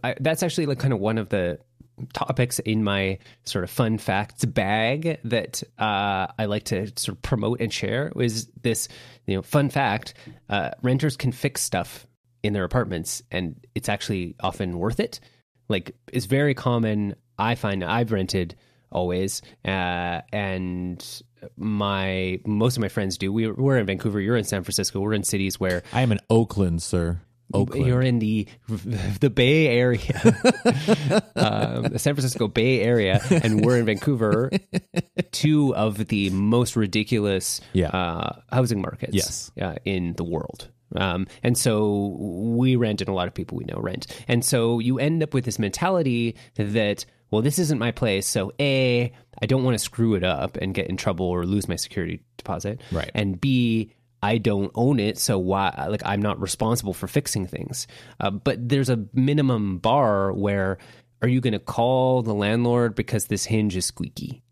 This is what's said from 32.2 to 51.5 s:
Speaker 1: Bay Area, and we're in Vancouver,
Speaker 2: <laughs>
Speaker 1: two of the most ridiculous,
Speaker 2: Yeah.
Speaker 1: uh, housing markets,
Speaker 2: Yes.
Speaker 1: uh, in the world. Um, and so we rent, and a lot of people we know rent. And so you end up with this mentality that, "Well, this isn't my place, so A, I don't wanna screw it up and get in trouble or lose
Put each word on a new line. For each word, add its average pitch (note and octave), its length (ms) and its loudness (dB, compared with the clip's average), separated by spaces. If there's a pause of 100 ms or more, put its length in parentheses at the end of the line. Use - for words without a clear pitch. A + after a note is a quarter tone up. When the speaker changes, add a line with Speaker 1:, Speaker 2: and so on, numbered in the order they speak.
Speaker 1:
Bay A#2 340 2
Area, G#2 380 4 (100)
and A2 340 4
we're B2 140 6
in A#2 80 4
Vancouver, A2 640 2 (420)
Speaker 2:
<laughs> - 400 -4
Speaker 1:
two D3+ 440 4
of G#2+ 320 0
the G2 240 2
most A2 440 2
ridiculous, G#2 840 0 (120)
Speaker 2:
Yeah. F2 160 4
Speaker 1:
uh, E2+ 500 -4 (120)
housing A#2 300 0
markets, - 320 -6
Speaker 2:
Yes. - 380 -2 (100)
Speaker 1:
uh, F#2 140 -4 (100)
in F2+ 280 -2
the F2 100 -6
world. - 460 -6 (260)
Um, F#2 320 0 (140)
and A#2+ 160 2
so G#2 600 2
we A#2 580 2
rent, G#2+ 260 2
and F#2 80 -4
a G2 40 -2
lot F2+ 140 0
of - 60 -8
people - 240 -8
we - 80 -6
know - 140 -6
rent. - 280 -6 (200)
And A#2+ 160 4
so A#2 360 2
you B2 200 0
end D#3 240 2
up D3+ 100 -4
with B2+ 120 0
this A2 140 -4
mentality A#2+ 760 0 (200)
that, G#2 500 0 (260)
"Well, G#2+ 100 4
this D3 180 2
isn't D3+ 200 2
my A#2 120 0
place, G2 360 0
so G2 320 -2
A, B2+ 520 2 (300)
I A#2+ 40 0
don't B2+ 180 2
wanna B2 160 2
screw A2+ 360 2
it F2+ 80 0
up E2 340 0
and F#2+ 160 -2
get - 140 -2
in F#2 100 -4
trouble F#2 280 -2
or F2+ 200 0
lose F#2+ 220 0